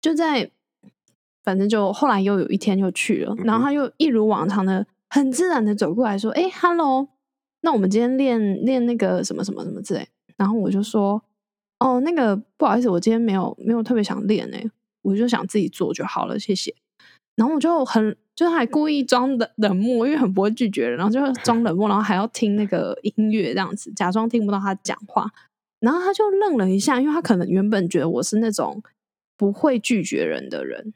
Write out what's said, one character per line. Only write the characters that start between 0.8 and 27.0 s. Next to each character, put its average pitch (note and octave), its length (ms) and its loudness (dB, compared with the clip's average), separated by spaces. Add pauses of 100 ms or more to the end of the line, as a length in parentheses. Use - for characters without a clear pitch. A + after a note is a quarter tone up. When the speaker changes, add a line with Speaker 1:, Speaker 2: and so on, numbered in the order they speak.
Speaker 1:
反 F#3+ 140 0
正 G3+ 120 2
就 G3+ 240 0
后 C#4+ 140 0
来 G#3+ 120 4
又 G3 200 2
有 - 100 0
一 G3 80 0
天 G3 200 0
就 F#3+ 140 2
去 - 320 -2
了， G3+ 100 -4
Speaker 2:
嗯 A3+ 40 -6
哼。 F#3 60 -8
Speaker 1:
然 A3 140 2
后 A#3+ 60 0
他 C#4 80 0
又 C#4+ 260 -2
一 D#4+ 100 2
如 A3 200 4
往 F#3 220 0
常 G3 160 0
的 F#3+ 200 0 (240)
很 C4+ 220 2
自 D#4+ 160 0
然 C#4+ 160 0
的 G#3 120 2
走 F#3 180 0
过 A#3 120 0
来 G3 120 -2
说 A3 160 -2
，“哎， F#4 160 0 (100)
hello， D4 480 2 (540)
那 E4 100 2
我 C4 60 2
们 F#3+ 100 2
今 G#3 140 4
天 B3 160 2
练， A3+ 480 0
练 B3 200 2
那 A#3+ 120 0
个 F#3 260 0
什 F#3+ 120 -6
么 - 80 -4
什 G3 100 -6
么 - 100 -10
什 E3+ 60 -8
么 - 120 -10
之 G3+ 120 -6
类。” - 140 -6 (300)
然 G3 120 0
后 A3+ 80 0
我 G3 140 -2
就 G3 100 0
说 G#3 400 0 (580)
，“哦， B3 200 2
那 D4 120 0
个， B3 240 2 (220)
不 D#4 80 2
好 G#3+ 100 4
意 A#3+ 60 2
思， B3 80 2
我 F3 100 2
今 A3 120 2
天 A3+ 100 2
没 A3+ 120 2
有， F#3+ 260 -2
没 - 120 -2
有 A#3 120 0
特 A3+ 100 -2
别 A3 100 2
想 G#3 220 -4
练 G3+ 220 0
欸， - 240 -10 (320)
我 G3 120 0
就 A3+ 120 2
想 A#3 180 0
自 G3+ 140 -2
己 F#3+ 100 0
做 - 240 -4
就 - 100 -6
好 - 220 -4
了， - 140 -6
谢 G3+ 160 -2
谢。” - 180 -8 (640)
然 A3 120 2
后 D#4+ 80 0
我 D4 40 0
就 D#4+ 260 2
很， G#3+ 300 0 (200)
就 E4+ 140 0
还 E4 160 0
故 D4+ 240 0
意 C#4+ 140 0
装 B3+ 340 0
冷， A3+ 200 -2
冷 G3+ 180 2
漠， A3+ 300 0
因 C#4 60 2
为 D#4 60 0
很 G#3 160 2
不 F#3+ 80 2
会 G#3 100 2
拒 A#3 180 -2
绝 C3 180 -2
人， B2 100 -2
然 F3 80 -2
后 G#3 60 2
就 B3 80 2 (220)
装 A#3 220 2
冷 F3 120 0
漠， G#3 120 0
Speaker 2:
<laughs> - 20 0
Speaker 1:
然 G3 60 2
后 G#3 80 2
还 G3+ 120 0
要 G3 120 0
听 G#3 300 -2
那 G#3 100 0
个 - 360 -2
音 G#3+ 280 0
乐 F#3+ 220 0
这 F3 40 -2
样 F#3+ 180 -4
子， - 180 -12
假 F3+ 180 -2
装 A3 160 0
听 A#3 180 0
不 G3+ 60 0
到 G3 80 -2
他 G3 160 -2
讲 - 220 -8 (100)
话。 - 220 -2 (500)
然 A#3+ 140 2
后 F4 80 0
他 F#4+ 120 0
就 G#4 180 0
愣 G4 260 2
了 F#3+ 120 2
一 F#3+ 80 2
下， B3 220 2
因 C#4 80 2